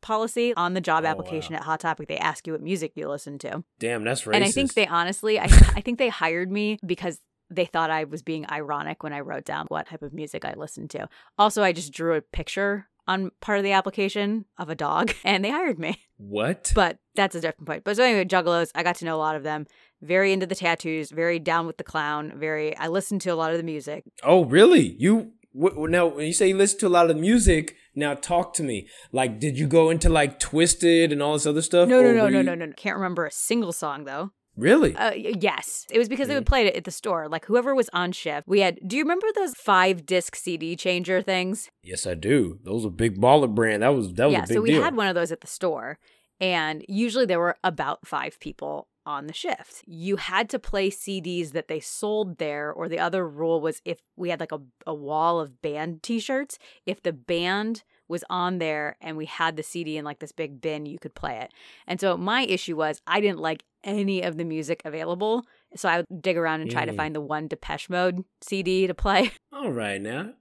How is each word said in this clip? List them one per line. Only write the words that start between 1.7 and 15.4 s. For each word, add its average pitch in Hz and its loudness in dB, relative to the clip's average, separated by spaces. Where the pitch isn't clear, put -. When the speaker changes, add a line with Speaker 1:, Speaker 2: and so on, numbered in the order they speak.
Speaker 1:
Topic, 156 -4
they - -6
ask - -4
you 160 -8
what 147 -8
music 160 -6
you 151 -10
listen 143 -10
to. - -10
Speaker 2:
Damn, 113 -4
that's 127 -4
Speaker 1:
And - 2
I 202 2
think - -2
Speaker 2:
racist. - -10
Speaker 1:
they 208 4
honestly, 180 2
Speaker 2:
<laughs> 175 0
Speaker 1:
I, - -
I - -4
think 240 -4
they 254 2
hired 175 -2
me 208 -2
because 175 -6
they 175 0
thought 165 -2
I 156 0
was 151 -10
being 160 -6
ironic 151 -6
when 151 -8
I 143 -8
wrote 139 -10
down 147 -8
what - -6
type 160 -14
of 139 -12
music 156 -12
I - -8
listened - -14
to. - -12
Also, 208 4
I 185 4
just 156 -8
drew 165 -2
a 151 0
picture 196 -6
on 190 -2
part 208 -2
of 202 0
the 196 0
application 202 -2
of 160 -8
a - -6
dog, 156 0
<laughs> - -20
and 190 0